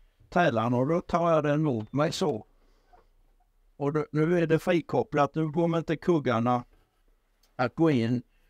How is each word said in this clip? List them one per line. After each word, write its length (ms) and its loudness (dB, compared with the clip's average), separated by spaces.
trällan 440 0
och 120 0
då 140 -2
tar 300 -2
jag 140 2
den 180 0
mot 300 -4
mig 200 -2
så. 340 -4
Och 160 -4
då, 200 -2
nu 260 2
är 80 0
det 120 2
frikopplat. 760 -2
Nu 180 -2
kommer 260 0
inte 180 -4
kuggarna 680 0
att 180 -2
gå 160 2
in 320 0